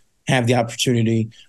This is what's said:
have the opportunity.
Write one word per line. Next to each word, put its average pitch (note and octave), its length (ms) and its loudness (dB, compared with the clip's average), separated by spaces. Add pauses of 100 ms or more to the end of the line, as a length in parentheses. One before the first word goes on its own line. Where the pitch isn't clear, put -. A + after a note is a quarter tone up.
(280)
have B2+ 180 2
the B2 80 2
opportunity. A2+ 760 0 (180)